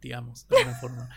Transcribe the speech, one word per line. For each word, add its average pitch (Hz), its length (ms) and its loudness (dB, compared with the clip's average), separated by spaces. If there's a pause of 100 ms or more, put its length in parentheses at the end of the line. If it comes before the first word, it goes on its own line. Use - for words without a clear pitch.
digamos, 120 480 -12
de 494 100 6
alguna - 200 2
forma. 123 380 -10